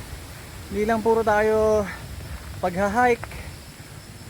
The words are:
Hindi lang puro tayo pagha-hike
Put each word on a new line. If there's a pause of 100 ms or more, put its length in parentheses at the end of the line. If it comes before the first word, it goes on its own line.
(720)
Hindi
lang
puro
tayo (800)
pagha-hike (1040)